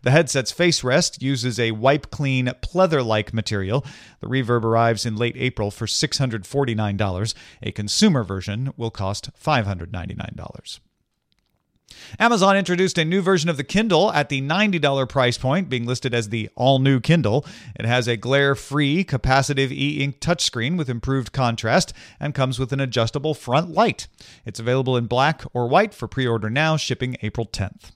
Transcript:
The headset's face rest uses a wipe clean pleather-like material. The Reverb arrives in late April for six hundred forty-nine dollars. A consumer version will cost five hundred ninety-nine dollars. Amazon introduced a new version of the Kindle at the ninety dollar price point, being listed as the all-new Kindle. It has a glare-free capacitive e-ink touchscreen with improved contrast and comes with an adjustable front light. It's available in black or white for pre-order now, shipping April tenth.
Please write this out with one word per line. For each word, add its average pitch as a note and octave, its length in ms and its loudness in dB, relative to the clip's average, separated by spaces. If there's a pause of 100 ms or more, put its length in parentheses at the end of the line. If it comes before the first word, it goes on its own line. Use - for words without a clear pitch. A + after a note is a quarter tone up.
The B2+ 80 4
headset's C#3+ 400 2
face E3+ 320 0
rest C3+ 360 0
uses B2 380 -2
a A2+ 140 0
wipe C3 400 0
clean C3 480 0
pleather-like C3 760 0
material. G#2+ 500 -2 (360)
The - 80 -10
Reverb A#2+ 340 0
arrives A2+ 300 4
in A2 240 -4
late A#2 220 -2
April A#2+ 320 -2
for A2+ 160 -8
six - 320 -2
hundred A2+ 280 -2
forty-nine A2 520 -2
dollars. G2+ 360 -2 (280)
A G#2+ 100 -4
consumer C3 500 2
version G2+ 540 -6
will A2+ 140 -6
cost - 440 -6
five C3+ 300 0
hundred F2 260 -6
ninety-nine - 460 -10
dollars. - 440 -16 (1400)
Amazon G3 400 6
introduced F3+ 400 2
a D#3+ 60 2
new F3+ 180 2
version F3 260 2
of D#3 80 0
the B2+ 80 -6
Kindle G3 480 2
at D3 160 2
the C3+ 140 -2
ninety F3+ 360 0
dollar C#3 280 2
price B2 320 2
point, C#3+ 320 0
being A#2+ 160 -2
listed B2 260 -2
as A#2 160 -2
the G#2+ 280 -4
all-new C3 440 4
Kindle. D3 460 2 (280)
It A2 120 -6
has A#2+ 200 2
a A#2+ 120 0
glare-free C#3 840 2
capacitive C3+ 680 2
e-ink C#3 500 -4
touchscreen C#3 560 -2
with C#3 140 -4
improved B2+ 420 -4
contrast B2 600 0 (260)
and D3 140 -4
comes C3 240 0
with B2+ 120 -4
an C#3 100 -2
adjustable C3 520 -2
front D#3 380 -2
light. F#3+ 380 0 (360)
It's A2+ 160 -10
available B2+ 380 0
in A#2 80 -2
black C3 360 2 (120)
or A#2+ 140 0
white G3 260 2
for A#2 120 -10
pre-order A#2 440 -2
now, D#3 260 2
shipping B2+ 460 -4
April G#2+ 240 -4
tenth. - 500 -8